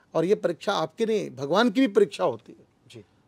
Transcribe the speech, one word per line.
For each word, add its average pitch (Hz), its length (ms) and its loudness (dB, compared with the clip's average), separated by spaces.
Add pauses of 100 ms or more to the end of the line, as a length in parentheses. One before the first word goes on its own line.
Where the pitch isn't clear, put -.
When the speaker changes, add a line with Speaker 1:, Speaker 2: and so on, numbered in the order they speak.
(140)
Speaker 1:
और 165 100 0
ये 196 100 2
परीक्षा 175 380 -4
आपकी 175 340 -2
नहीं, 190 240 -4
भगवान 151 400 0
की 220 100 0
भी 269 80 4
परीक्षा 202 360 2
होती 120 280 -4
है। - 140 -20 (220)
Speaker 2:
जी। 113 160 -20 (240)